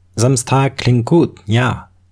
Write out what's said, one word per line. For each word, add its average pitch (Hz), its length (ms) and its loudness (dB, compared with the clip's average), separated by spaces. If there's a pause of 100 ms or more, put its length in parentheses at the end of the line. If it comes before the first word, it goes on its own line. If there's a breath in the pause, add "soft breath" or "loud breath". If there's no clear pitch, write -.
(160)
Samstag 131 640 0
klingt 120 280 0
gut, 160 300 2 (100)
ja. 113 440 -2 (220)